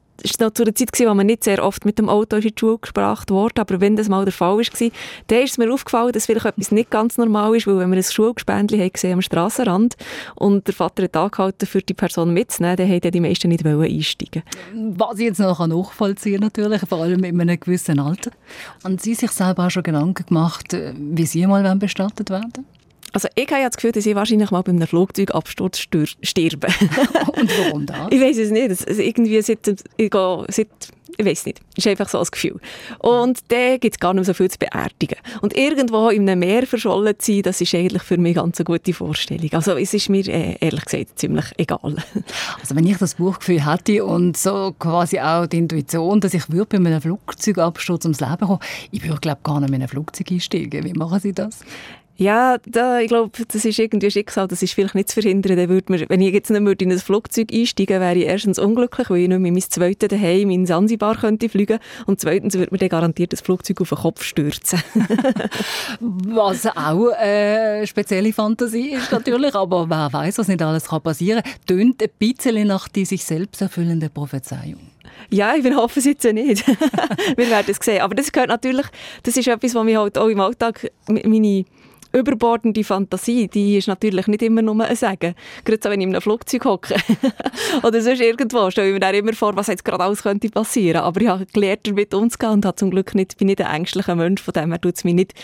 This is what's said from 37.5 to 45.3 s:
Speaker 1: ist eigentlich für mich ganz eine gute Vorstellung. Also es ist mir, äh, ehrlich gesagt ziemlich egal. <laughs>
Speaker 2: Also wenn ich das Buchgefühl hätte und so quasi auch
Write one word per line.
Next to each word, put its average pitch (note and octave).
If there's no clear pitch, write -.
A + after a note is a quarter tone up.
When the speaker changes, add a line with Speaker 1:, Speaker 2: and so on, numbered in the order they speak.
Speaker 1:
ist F3+
eigentlich F3+
für -
mich E3+
ganz E3+
eine E3
gute E3+
Vorstellung. D#3+
Also E3
es D#3
ist G#3
mir, G3
äh, -
ehrlich D3+
gesagt -
ziemlich -
egal. -
<laughs> -
Speaker 2:
Also -
wenn E3
ich G3
das F3+
Buchgefühl F3
hätte G3+
und F3
so F#3+
quasi E3+
auch D#3+